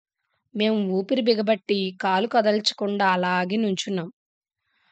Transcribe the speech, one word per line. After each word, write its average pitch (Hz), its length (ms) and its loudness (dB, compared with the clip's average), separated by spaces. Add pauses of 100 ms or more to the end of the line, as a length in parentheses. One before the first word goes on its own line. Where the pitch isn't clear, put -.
(560)
మేము 220 360 0
ఊపిరి 196 300 0
బిగబట్టి, 208 800 0
కాలు 190 260 2
కదల్చకుండా 208 800 0
అలాగే 180 480 0
నుంచున్నాం. 196 560 -2 (800)